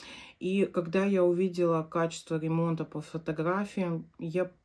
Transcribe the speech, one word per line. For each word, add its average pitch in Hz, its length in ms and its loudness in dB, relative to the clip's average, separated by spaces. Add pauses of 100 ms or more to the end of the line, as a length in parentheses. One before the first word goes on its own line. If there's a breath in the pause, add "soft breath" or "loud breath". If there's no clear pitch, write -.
(400 loud breath)
И 190 260 2
когда 180 400 0
я 185 180 4
увидела 175 600 2
качество 165 560 -4
ремонта 160 440 0
по 151 180 -8
фотографиям, 170 1040 -2 (140)
я 180 300 -2 (140)